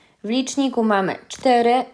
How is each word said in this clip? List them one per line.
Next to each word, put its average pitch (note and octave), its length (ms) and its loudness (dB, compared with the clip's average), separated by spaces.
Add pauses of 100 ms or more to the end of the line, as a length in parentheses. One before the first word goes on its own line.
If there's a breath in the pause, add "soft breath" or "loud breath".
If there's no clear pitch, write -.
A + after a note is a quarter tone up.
(280 loud breath)
W - 20 -8
liczniku B3+ 540 -2
mamy G3 320 0 (120)
cztery, B3 680 2